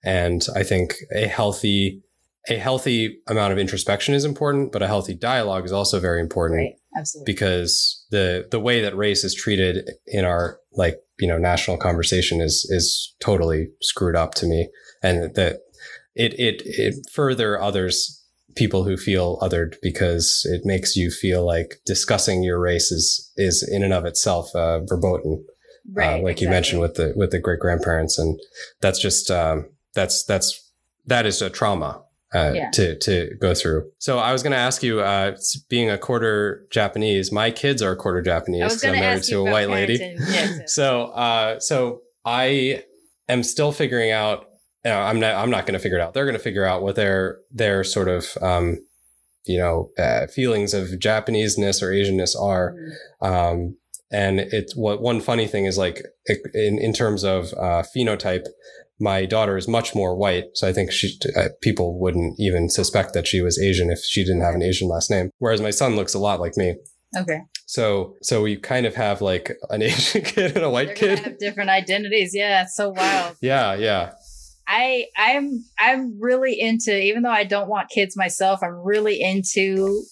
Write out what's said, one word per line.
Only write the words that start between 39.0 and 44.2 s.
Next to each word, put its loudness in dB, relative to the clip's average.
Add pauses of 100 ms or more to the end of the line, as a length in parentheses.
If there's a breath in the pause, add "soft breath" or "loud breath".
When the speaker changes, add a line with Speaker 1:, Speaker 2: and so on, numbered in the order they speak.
Speaker 1:
married 2
Speaker 2:
ask -6
Speaker 1:
to 0
Speaker 2:
you 0
Speaker 1:
a 2
Speaker 2:
about 2
Speaker 1:
white 2
lady. 2
Speaker 2:
parenting. -10
Yes, -2
yes. -6
Speaker 1:
<laughs> -
So, 2
uh, 0
so -2 (240)
I 0 (460)
am 2
still 0
figuring 0
out, 0 (400)